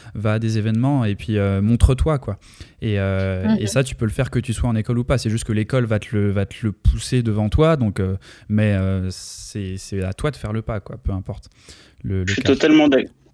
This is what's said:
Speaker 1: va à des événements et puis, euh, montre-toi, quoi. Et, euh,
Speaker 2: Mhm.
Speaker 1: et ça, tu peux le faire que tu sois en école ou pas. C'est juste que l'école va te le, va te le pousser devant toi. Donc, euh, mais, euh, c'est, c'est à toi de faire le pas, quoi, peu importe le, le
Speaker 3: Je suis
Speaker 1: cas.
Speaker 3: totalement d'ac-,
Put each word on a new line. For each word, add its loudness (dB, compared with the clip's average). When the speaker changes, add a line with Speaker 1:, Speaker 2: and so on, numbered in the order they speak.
Speaker 1:
va 0
à 0
des 0
événements 2
et 0
puis, -2
euh, 2
montre-toi, 4
quoi. -8
Et, 0
euh, 0
Speaker 2:
Mhm. 2
Speaker 1:
et -2
ça, 2
tu -2
peux -4
le 2
faire -2
que -2
tu -2
sois -2
en 0
école -2
ou -2
pas. 0
C'est -2
juste 0
que -4
l'école 0
va 0
te -8
le, 2
va 0
te -14
le 0
pousser 0
devant 0
toi. 4
Donc, 0
euh, -2
mais, 2
euh, 0
c'est, -10
c'est -6
à -4
toi -4
de -12
faire -8
le -2
pas, -6
quoi, -16
peu -4
importe -8
le, -2
le -2
Speaker 3:
Je -2
suis -2
Speaker 1:
cas. 0
Speaker 3:
totalement 6
d'ac-, 2